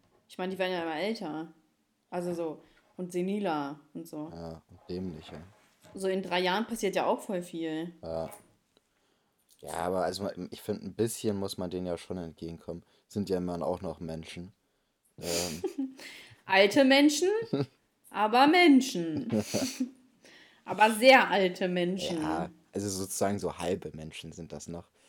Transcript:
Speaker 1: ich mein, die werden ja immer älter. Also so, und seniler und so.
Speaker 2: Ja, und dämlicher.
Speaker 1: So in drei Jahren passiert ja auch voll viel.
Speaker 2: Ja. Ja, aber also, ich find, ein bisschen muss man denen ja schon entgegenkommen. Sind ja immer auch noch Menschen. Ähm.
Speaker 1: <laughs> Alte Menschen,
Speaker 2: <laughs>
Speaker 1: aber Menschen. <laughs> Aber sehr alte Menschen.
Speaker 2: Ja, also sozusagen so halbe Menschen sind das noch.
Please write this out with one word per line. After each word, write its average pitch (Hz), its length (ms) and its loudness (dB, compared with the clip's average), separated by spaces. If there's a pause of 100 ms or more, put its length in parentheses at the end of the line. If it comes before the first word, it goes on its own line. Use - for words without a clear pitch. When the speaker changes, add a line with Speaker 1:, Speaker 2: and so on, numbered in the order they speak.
(280)
Speaker 1:
ich - 80 -20
mein, 185 140 -6
die 185 80 -8
werden 185 160 -2
ja 170 80 -4
immer 160 180 -4
älter. 175 480 -6 (640)
Also 175 240 -6
so, 160 280 -6 (360)
und 180 140 -10
seniler 180 680 -4 (140)
und 165 120 -12
so. 156 240 -12
Speaker 2:
Ja, 82 300 -12 (100)
und 90 80 -20 (120)
dämlicher. 85 500 -8 (540)
Speaker 1:
So 190 140 -4
in 190 140 -2
drei 185 180 -2
Jahren 185 260 0
passiert 208 300 -4
ja 139 100 2
auch 226 140 0
voll 185 220 -6
viel. 165 600 -6
Speaker 2:
Ja. 82 280 -6 (1300)
Ja, 76 120 -12
aber 90 300 0
also, 92 240 -4 (220)
ich - 120 -14
find, 104 200 -6
ein 92 120 -10
bisschen 110 440 -2
muss 98 200 -6
man 90 120 -6
denen 90 160 -4
ja 87 120 -2
schon - 200 -10
entgegenkommen. 82 640 -12 (260)
Sind 101 220 -4
ja 92 80 2
immer 87 280 -4
auch 87 160 -2
noch 82 180 -8
Menschen. 82 520 -12 (680)
Ähm. 85 480 -4
Speaker 1:
<laughs> - 800 -10
Alte 202 380 6
Menschen, 285 440 6 (240)
Speaker 2:
<laughs> - 580 -6
Speaker 1:
aber 220 380 4
Menschen. 269 840 6
<laughs> 214 140 2 (1200)
Aber 208 280 4
sehr 233 380 10
alte 185 380 2
Menschen. 180 540 0
Speaker 2:
Ja, 160 260 -2 (240)
also 101 160 -2
sozusagen 98 520 -2
so 85 180 -6
halbe 90 360 -4
Menschen 78 360 -14
sind 82 220 -14
das 73 160 -12
noch. 85 160 -12 (240)